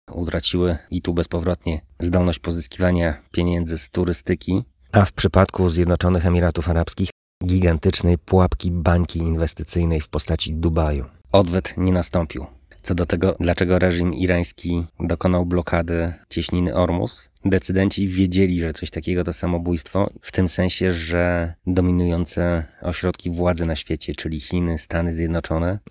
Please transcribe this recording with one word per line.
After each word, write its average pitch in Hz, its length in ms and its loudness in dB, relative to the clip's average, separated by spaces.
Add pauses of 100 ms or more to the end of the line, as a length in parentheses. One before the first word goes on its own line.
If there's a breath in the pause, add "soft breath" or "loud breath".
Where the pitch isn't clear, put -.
(120)
utraciły 85 640 -2 (140)
i 90 100 -4
tu 87 120 -4
bezpowrotnie 85 680 -2 (180)
zdolność 87 400 2
pozyskiwania 85 920 -2
pieniędzy 85 460 -2
z - 120 -6
turystyki, 90 760 -2 (280)
a 101 140 6
w - 80 -4
przypadku 92 560 4
Zjednoczonych 87 560 2
Emiratów 87 440 2
Arabskich 85 400 0 (360)
gigantycznej 87 720 2
pułapki 90 540 2
bańki 87 480 2
inwestycyjnej 82 840 0
w - 80 -10
postaci 80 440 -2
Dubaju. 80 520 0 (260)
Odwet 92 460 2
nie 92 160 2
nastąpił. 87 520 -2 (360)
Co - 140 -2
do 87 100 0
tego, 90 340 2
dlaczego 87 400 2
reżim 87 340 2
irański 87 720 -2 (140)
dokonał 87 460 0
blokady 85 680 -2 (160)
cieśniny 87 460 -2
Ormus, 87 540 -2 (160)
decydenci 95 640 0
wiedzieli, 92 520 2
że 82 140 -4
coś - 180 -8
takiego 87 320 -2
to 85 100 -4
samobójstwo, 87 760 -2 (140)
w - 100 -16
tym 92 180 0
sensie, 92 420 0
że 85 640 -2 (120)
dominujące 87 1000 0 (160)
ośrodki 90 480 -4
władzy 87 360 0
na 80 100 -2
świecie, 78 400 -6
czyli 80 240 -6
Chiny, 85 380 -2
Stany 85 360 -4
Zjednoczone, 82 640 -2 (120)